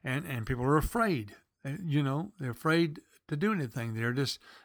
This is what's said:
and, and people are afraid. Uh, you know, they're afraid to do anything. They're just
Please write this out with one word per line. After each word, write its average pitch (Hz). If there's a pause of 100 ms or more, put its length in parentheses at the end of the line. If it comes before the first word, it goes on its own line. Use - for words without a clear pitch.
and, 135
and 123
people 123
are 147
afraid. 151 (300)
Uh, 139 (120)
you 147
know, 143
they're 131
afraid 160 (300)
to 151
do 202
anything. 120
They're 117
just 131 (260)